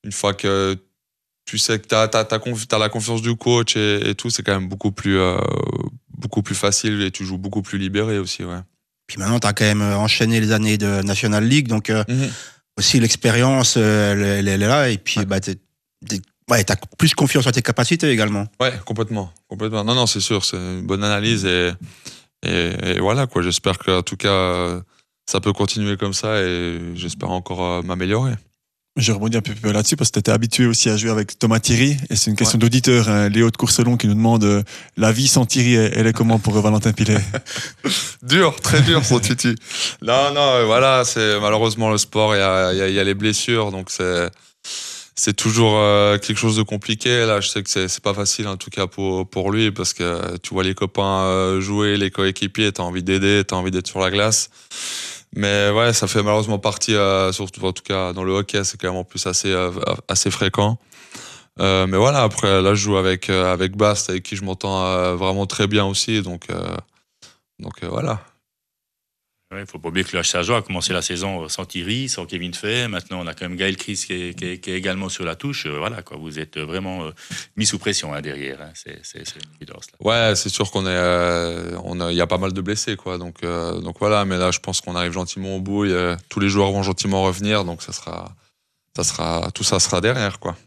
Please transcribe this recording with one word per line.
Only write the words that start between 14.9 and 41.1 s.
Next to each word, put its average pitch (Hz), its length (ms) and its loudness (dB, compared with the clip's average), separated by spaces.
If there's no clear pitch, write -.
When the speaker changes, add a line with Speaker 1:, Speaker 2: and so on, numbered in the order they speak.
Speaker 2:
et 101 80 -2
puis, - 220 -2
Speaker 1:
Ouais. 98 40 2
Speaker 2:
bah, 98 140 0
t'es, 95 160 -4
t'es, 101 120 -6
ouais, 120 140 6
t'as 95 100 0
plus 156 160 4
confiance 139 320 4
en 131 60 2
tes 123 100 0
capacités 151 480 2
également. 104 380 0
Speaker 1:
Ouais, 127 120 0
complètement, 104 480 -4
complètement. 107 360 -4
Non, 117 100 2
non, 123 120 4
c'est 104 140 -2
sûr, 98 240 0
c'est - 120 -4
une 92 280 -6
bonne 98 200 -2
analyse 104 400 0
et, 90 260 2
et, 87 280 0
et - 20 0
voilà, 117 300 0
quoi. - 140 -2
J'espère 90 360 0
que, 92 200 0
en 90 40 0
tout 95 140 -6
cas, 101 160 -2
euh, 90 480 0
ça 95 100 -2
peut 101 120 0
continuer 101 440 0
comme 98 160 -4
ça 107 300 -2
et 87 380 -2
j'espère 90 340 -6
encore, 92 340 -4
euh, 87 180 -2
m'améliorer. 95 500 -2
Speaker 3:
Je - 140 2
rebondis 110 240 0
un 107 60 0
peu 107 300 -4
là-dessus 107 220 2
parce 120 140 0
que - 60 -4
t'étais 104 160 2
habitué 113 340 2
aussi 117 240 2
à 107 80 2
jouer 113 140 0
avec 107 280 -2
Thomas 113 220 4
Thierry 131 380 4
et 113 80 -2
c'est 110 140 2
une 104 60 2
question 110 200 2
Speaker 1:
Ouais. 110 40 4
Speaker 3:
d'auditeur, 120 500 4
hein, 104 180 4
Léo 113 220 4
de 110 80 -6
Courcelon 120 400 2
qui 110 80 0
nous 104 80 4
demande, 113 300 4
euh, 101 180 4
la 110 160 4
vie 127 160 2
sans 127 160 4
Thierry, 120 300 4
elle, 110 220 4
elle 110 100 4
est 113 80 4
comment 113 240 4
pour, 104 180 2
euh, 107 60 4
Valentin 107 320 4
Pilet ? 107 240 2
Speaker 1:
<laughs> - 500 -6
Dur, 156 360 4
très - 220 2
dur 156 240 4
son 120 160 4
Titi. 120 340 0
Non, 135 320 2
non, 143 80 0
euh, 127 240 4
voilà, 127 400 6
c'est 107 360 2